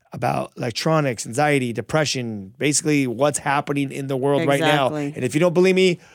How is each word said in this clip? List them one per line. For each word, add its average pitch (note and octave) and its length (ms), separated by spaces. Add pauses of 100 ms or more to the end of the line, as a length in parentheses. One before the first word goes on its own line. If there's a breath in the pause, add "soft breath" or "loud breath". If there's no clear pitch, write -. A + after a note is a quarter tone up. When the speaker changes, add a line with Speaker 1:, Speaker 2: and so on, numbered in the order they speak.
(140 soft breath)
Speaker 1:
about C3 440
electronics, C#3 680
anxiety, B2+ 480
depression, A2+ 840
basically C#3+ 500
what's C3 320
happening C#3+ 520
in C#3 160
the C3+ 100
world C#3 300
right C#3 120
now. D3+ 280
Speaker 2:
Exactly. D3 280
Speaker 1:
And B2+ 100
if A#2 80
you D3+ 60
don't F3 140
believe F#3 220
me, F#3 240 (160 loud breath)